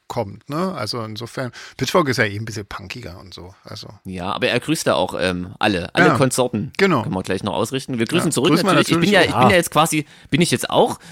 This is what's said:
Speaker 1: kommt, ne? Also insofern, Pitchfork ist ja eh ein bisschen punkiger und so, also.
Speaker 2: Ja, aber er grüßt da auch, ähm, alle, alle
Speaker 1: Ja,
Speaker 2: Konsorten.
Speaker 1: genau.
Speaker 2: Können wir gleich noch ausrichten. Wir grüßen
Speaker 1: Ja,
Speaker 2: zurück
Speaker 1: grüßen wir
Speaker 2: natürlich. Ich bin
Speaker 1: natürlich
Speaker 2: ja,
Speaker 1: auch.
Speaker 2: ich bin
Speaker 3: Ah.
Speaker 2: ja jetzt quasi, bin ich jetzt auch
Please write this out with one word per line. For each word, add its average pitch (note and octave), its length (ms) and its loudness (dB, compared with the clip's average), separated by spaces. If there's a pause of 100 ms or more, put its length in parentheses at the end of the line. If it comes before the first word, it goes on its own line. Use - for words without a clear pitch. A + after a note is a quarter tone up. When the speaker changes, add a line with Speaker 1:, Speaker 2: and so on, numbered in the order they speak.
Speaker 1:
kommt, G#2+ 420 -8
ne? F3+ 260 -4
Also B2 280 -6
insofern, A2+ 480 -8 (260)
Pitchfork F3+ 320 0
ist A#2 80 -2
ja A#2+ 80 2
eh G2+ 120 -4
ein A2 80 -8
bisschen G#2+ 200 -10
punkiger F#2+ 540 -14
und F#2 140 -20
so, F2+ 300 -18
also. - 240 -16 (160)
Speaker 2:
Ja, F#2 300 -6
aber - 160 0
er A#2 100 2
grüßt - 280 -2
da A2+ 80 4
auch, F2 240 0
ähm, F2+ 380 -2
alle, F#2 380 0
alle F3+ 120 6
Speaker 1:
Ja, E3 80 4
Speaker 2:
Konsorten. B2+ 640 0
Speaker 1:
genau. F3+ 260 2
Speaker 2:
Können - 120 -4
wir F#2 80 -2
gleich F#2+ 200 -4
noch G2+ 100 -2
ausrichten. B2+ 440 -4
Wir A2+ 80 0
grüßen E3+ 220 0
Speaker 1:
Ja, D3+ 60 2
Speaker 2:
zurück C#3 160 2
Speaker 1:
grüßen - 160 4
wir F#3 80 4
Speaker 2:
natürlich. - 160 2
Ich E3 100 2
bin E3+ 120 2
Speaker 1:
natürlich - 20 6
Speaker 2:
ja, F#3 220 4
Speaker 1:
auch. A2+ 60 2
Speaker 2:
ich B2+ 40 8
bin - 20 6
Speaker 3:
Ah. - 40 6
Speaker 2:
ja G3 40 6
jetzt E3+ 160 2
quasi, D#3 340 2 (240)
bin D3 120 4
ich E3+ 100 4
jetzt - 180 0
auch G#3+ 300 2 (120)